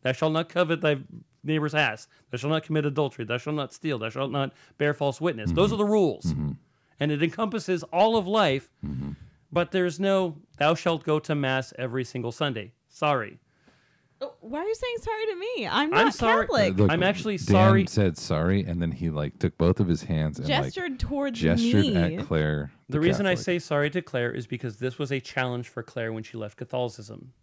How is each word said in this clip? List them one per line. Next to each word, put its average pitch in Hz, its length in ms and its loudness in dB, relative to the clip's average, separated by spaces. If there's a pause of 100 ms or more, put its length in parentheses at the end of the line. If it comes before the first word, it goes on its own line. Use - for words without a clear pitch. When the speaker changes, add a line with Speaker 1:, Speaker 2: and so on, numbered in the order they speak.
Speaker 1:
Thou 131 100 0
shalt 156 220 0
not 160 160 -2
covet 165 320 0
thy 151 180 2 (440)
neighbor's 151 300 0
ass. 131 340 0 (220)
Thou - 80 -8
shalt 135 140 -2
not 156 120 0
commit 156 220 0
adultery. 139 380 -2
Thou 113 140 -4
shalt 151 180 -6
not 143 180 -6
steal. 147 260 -4
Thou 110 100 -6
shalt 135 220 -6
not 135 220 -2 (240)
bear 147 160 2
false 143 280 -2
witness." 143 320 -2
Those 170 180 4
Speaker 2:
Mm-hmm. 226 40 -2
Speaker 1:
are - 20 -4
the 208 140 2
rules. 185 340 2
Speaker 2:
Mm-hmm. 73 260 -2 (480)
Speaker 1:
And 147 140 0
it 147 100 0
encompasses 185 600 -2
all 220 340 2
of 185 100 -2
life, 180 420 2 (160)
Speaker 2:
Mm-hmm. 101 260 -6 (400)
Speaker 1:
but 170 200 0
there's 180 280 0
no, 190 400 0 (180)
"Thou 156 180 4
shalt 165 300 -2
go 151 140 2
to 151 160 -2
mass 131 420 -2
every 127 260 -4
single 120 300 -6
Sunday." 117 400 -6 (160)
Sorry. 135 500 -2 (840)
Speaker 3:
Oh, 285 200 -10
why 226 180 -8
are 349 80 -4
you 440 80 -2
saying 480 240 -4
sorry 440 280 -4
to 403 100 -2
me? 392 280 -6
I'm 294 280 0
Speaker 1:
I'm 294 140 4
Speaker 3:
not 240 60 0
Speaker 1:
sorry. 226 320 2
Speaker 3:
Catholic. 101 280 2
Speaker 2:
Uh, 92 100 -2
look, 104 80 6
Speaker 1:
I'm 175 120 2
actually 196 340 0
Speaker 2:
Dan - 80 -6
Speaker 1:
sorry. 196 420 8
Speaker 2:
said 92 300 2
sorry, 87 480 2
and 85 160 -4
then 85 100 0
he, 82 180 -2
like, 73 300 -4
took - 180 -2
both 85 220 4
of 98 80 4
his 82 160 2
hands 78 360 0
and, - 100 -4
like, - 160 2
Speaker 3:
Gestured 320 340 -6
towards 277 400 -2
Speaker 2:
gestured 104 460 4
Speaker 3:
me. - 100 0
Speaker 2:
at 87 320 0
Claire, 76 420 0 (200)
Speaker 1:
The 127 80 -6
Speaker 2:
the - 20 2
Speaker 1:
reason 185 260 2
I 190 60 2
Speaker 2:
Catholic. - 140 -2
Speaker 1:
say 175 140 0
sorry 147 320 -2
to 170 100 -4
Claire 120 320 -4
is 123 120 -6
because 117 340 -8
this 127 200 -6
was 139 140 -4
a 131 80 -4
challenge 123 480 -4
for 117 140 -10
Claire 113 280 -8
when 110 120 -8
she - 120 -16
left 107 220 -10
Catholicism. 120 760 -8 (120)